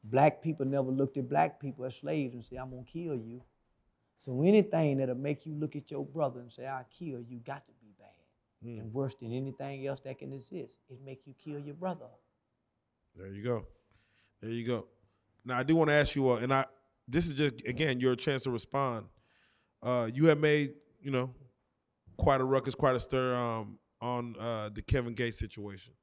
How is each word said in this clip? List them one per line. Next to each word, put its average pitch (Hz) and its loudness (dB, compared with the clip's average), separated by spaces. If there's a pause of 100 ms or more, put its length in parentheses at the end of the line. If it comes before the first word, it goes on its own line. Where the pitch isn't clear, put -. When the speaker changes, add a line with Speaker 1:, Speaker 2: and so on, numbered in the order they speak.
Speaker 1:
Black 135 4
people 151 -2
never 135 0
looked 135 0
at 127 -6
black 156 0
people 131 -10
as 127 -8
slaves 143 -4
and 117 -12
say, 123 -14
"I'm 131 -10
gonna 123 -14
kill 165 -8
you." 117 -10 (760)
So 131 -4
anything 170 6
that'll 127 2
make 139 -4
you 160 -10
look 151 -6
at 143 -12
your 143 -6
brother 135 -4
and 120 -18
say, 123 -12
"I'll 131 -8
kill 139 -10
you," 120 -14
got 139 -12
to - -20
be 107 -20
bad. 98 -20 (500)
Speaker 2:
Mm. 117 -12
Speaker 1:
And 113 -12
worse 135 -4
than 113 -10
anything 135 -8
else 139 -6
that 131 -12
can 135 -12
exist, 139 -14 (120)
it 127 -20
make 135 -18
you 135 -20
kill 147 -12
your 143 -12
brother. 170 -8 (1040)
Speaker 2:
There 92 -14
you 98 -12
go. 120 -2 (720)
There 113 -8
you 117 -4
go. 117 -2 (580)
Now, 123 -2
I 127 0
do 156 6
wanna 156 6
ask 147 4
you, 135 4
uh, 120 4
and 123 2
I, 135 4 (420)
this 160 0
is 156 -4
just, 139 2 (100)
again, 123 0
your 127 4
chance 135 -2
to 131 -2
respond. 120 -2 (720)
Uh, 120 2
you 147 4
have 151 8
made, 151 4 (260)
you 139 -8
know, 127 0 (840)
quite 135 6
a 131 2
ruckus, 131 2
quite 131 4
a 120 0
stir, 127 0
um, 113 -4 (200)
on, 120 -4
uh, 110 -4
the 104 -10
Kevin 120 0
Gates 117 -2
situation. 101 -10